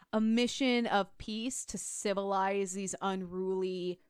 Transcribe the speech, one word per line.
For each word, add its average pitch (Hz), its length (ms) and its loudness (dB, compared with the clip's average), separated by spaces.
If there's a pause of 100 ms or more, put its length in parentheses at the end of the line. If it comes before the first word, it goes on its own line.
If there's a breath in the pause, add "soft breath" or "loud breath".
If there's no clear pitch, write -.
(120)
a 220 80 4
mission 240 680 4
of 196 300 2
peace 226 480 -6
to - 140 -8
civilize 196 960 0
these 196 260 -4
unruly 185 1000 -2 (120)